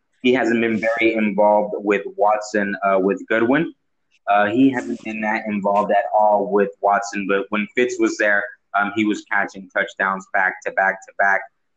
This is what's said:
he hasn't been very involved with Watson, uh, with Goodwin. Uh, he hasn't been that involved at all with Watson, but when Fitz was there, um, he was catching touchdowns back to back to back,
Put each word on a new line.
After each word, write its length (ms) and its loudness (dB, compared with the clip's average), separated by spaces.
he 120 4
hasn't 280 0
been 180 0
very 360 0
involved 640 2
with 260 0
Watson, 680 -2
uh, 160 2
with 280 0
Goodwin. 460 0
Uh, 180 4
he 240 4
hasn't 340 -4
been 180 -8
that 260 -4
involved 420 0
at 160 2
all 360 2
with 180 2
Watson, 480 0
but 220 -2
when 260 -2
Fitz 240 0
was 180 0
there, 260 2
um, 200 0
he 100 0
was 260 -2
catching 380 -4
touchdowns 640 -4
back 220 0
to 60 -6
back 240 0
to 100 -20
back, 240 2